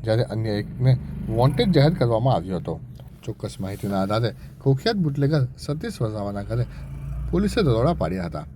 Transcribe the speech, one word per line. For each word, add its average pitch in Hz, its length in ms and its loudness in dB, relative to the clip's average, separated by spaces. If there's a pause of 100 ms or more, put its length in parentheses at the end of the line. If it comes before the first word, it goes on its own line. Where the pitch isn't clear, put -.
જ્યારે 113 180 2 (100)
અન્ય 110 280 -2
એકને 127 300 2 (460)
વોન્ટેડ 151 380 4
જાહેર 147 240 8
કરવામાં 117 380 4
આવ્યો 87 240 -2
હતો. 82 120 -4 (520)
ચોક્કસ - 380 -8
માહિતીના 98 400 -2
આધારે 107 260 2 (340)
કુખ્યાત 165 420 2
બુટલેગર 143 380 2 (220)
સતીશ 160 360 -6
વસાવાના 101 480 -4
ઘરે 120 160 0 (640)
પોલીસે 196 380 0
દરોડા 127 340 2
પાડ્યા 87 300 -2
હતા. 76 140 -8 (100)